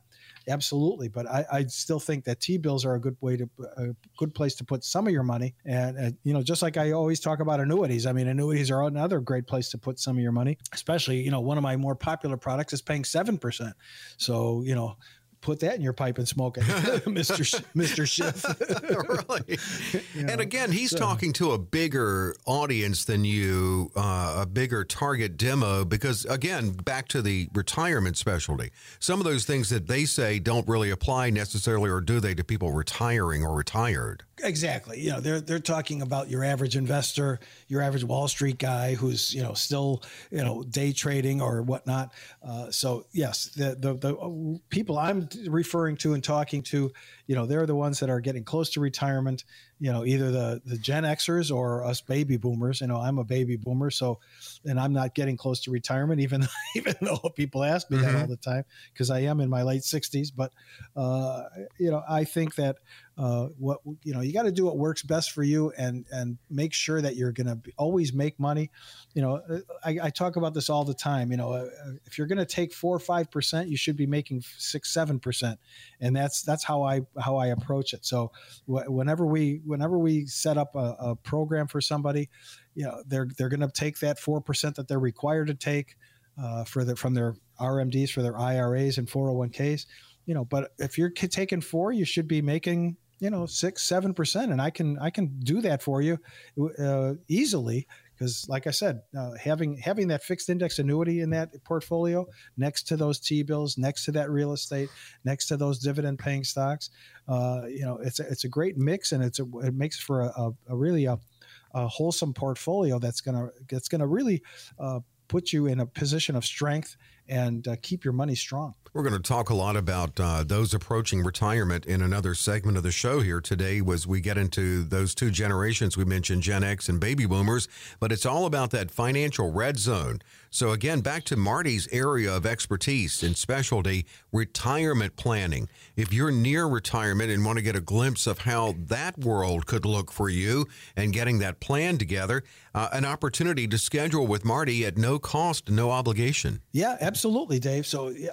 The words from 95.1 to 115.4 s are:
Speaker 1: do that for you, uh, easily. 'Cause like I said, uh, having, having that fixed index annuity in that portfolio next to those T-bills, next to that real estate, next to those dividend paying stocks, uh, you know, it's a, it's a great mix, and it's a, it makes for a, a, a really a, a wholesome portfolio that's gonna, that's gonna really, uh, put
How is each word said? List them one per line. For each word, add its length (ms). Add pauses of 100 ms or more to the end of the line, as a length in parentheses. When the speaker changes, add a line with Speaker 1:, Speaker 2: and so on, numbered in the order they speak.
Speaker 1:
do 220
that 200
for 200
you, 180 (600)
uh, 340 (140)
easily. 600 (300)
'Cause 320
like 180
I 40
said, 300 (160)
uh, 220
having, 380
having 320
that 140
fixed 260
index 280
annuity 440
in 80
that 340
portfolio 640 (300)
next 300
to 100
those 200
T-bills, 600
next 280
to 60
that 180
real 220
estate, 380 (340)
next 240
to 80
those 240
dividend 400
paying 240
stocks, 460 (400)
uh, 400
you 160
know, 180
it's 160
a, 100
it's 140
a 60
great 280
mix, 360
and 100
it's 160
a, 60 (140)
it 140
makes 240
for 260
a, 120
a, 160 (160)
a 80
really 300
a, 120 (560)
a 140
wholesome 460
portfolio 640
that's 220
gonna, 300 (180)
that's 180
gonna 200
really, 340 (360)
uh, 220 (300)
put 240